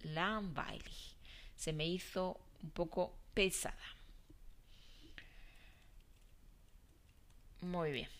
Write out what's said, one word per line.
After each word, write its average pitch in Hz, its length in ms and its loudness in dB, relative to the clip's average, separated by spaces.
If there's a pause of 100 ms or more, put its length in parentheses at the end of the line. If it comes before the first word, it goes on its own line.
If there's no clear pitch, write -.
langweilig. 170 1120 2 (400)
Se - 180 0
me 156 140 4
hizo 185 520 2 (220)
un 160 80 -6
poco 175 480 2 (160)
pesada. - 640 6 (3750)
Muy 175 300 4
bien. 127 180 2 (100)